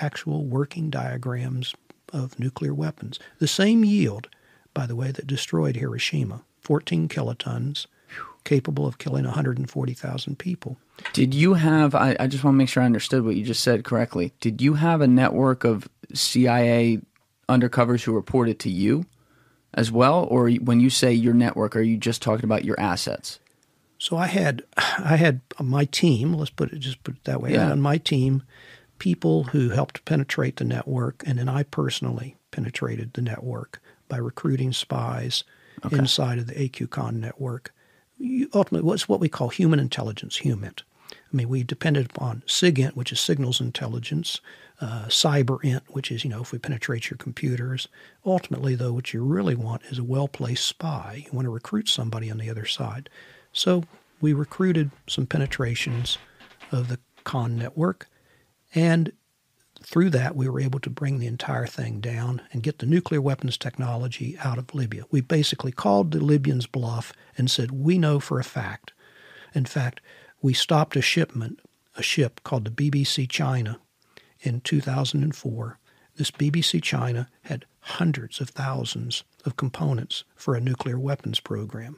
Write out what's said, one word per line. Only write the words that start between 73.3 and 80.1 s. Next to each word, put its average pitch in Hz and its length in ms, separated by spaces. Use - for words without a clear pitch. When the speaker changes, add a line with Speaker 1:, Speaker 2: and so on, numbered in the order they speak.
Speaker 1:
in 123 220
two 147 180
thousand 135 420
and 147 140
four. 117 440
This 151 160
B 147 180
B 160 120
C - 180
China 123 500
had 135 240
hundreds 139 580
of 131 100
thousands 123 760
of 131 120
components 135 640